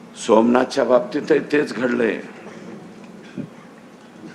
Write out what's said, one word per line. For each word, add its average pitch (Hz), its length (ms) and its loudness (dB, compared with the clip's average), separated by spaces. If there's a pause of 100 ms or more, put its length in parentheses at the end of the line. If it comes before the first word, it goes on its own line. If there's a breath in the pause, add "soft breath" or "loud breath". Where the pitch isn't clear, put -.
(280)
सोमनाथच्या 120 560 4
बाबतीतही 127 560 2
तेच 143 360 -2
घडलंय. 120 440 0 (2250)